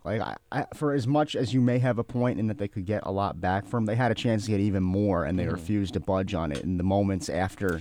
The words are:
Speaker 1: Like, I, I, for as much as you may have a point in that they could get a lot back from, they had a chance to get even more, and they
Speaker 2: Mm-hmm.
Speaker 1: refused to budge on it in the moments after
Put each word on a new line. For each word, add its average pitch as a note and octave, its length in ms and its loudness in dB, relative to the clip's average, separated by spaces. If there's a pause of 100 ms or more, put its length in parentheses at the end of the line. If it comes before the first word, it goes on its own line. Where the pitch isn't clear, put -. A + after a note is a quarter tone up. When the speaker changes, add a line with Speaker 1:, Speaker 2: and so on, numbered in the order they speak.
Speaker 1:
Like, G#2 160 -4
I, - 160 -6 (160)
I, - 220 -4
for D3 180 -2
as C#3 140 0
much D3+ 280 0
as A#2+ 200 -2
you C3 80 4
may B2 160 4
have B2 200 2
a A#2 60 -2
point B2 340 0
in A2 100 0
that G#2+ 100 -4
they G2+ 100 -4
could G2 160 -8
get G#2 220 -2
a - 40 -4
lot F#2+ 300 -2
back F#2 260 0
from, A#2 200 0
they G#2+ 100 0
had A#2+ 160 2
a - 20 2
chance A2 300 0
to G#2+ 60 -4
get G#2 100 2
even G2 220 2
more, F#2 420 2
and F2 140 0
they F2 60 0
Speaker 2:
Mm-hmm. E2+ 100 -2
Speaker 1:
refused G2 400 -2
to F#2 60 0
budge F#2+ 340 0
on D#2+ 180 0
it - 100 -4
in F2+ 140 0
the F2+ 80 0
moments F#2+ 460 2
after F2+ 500 0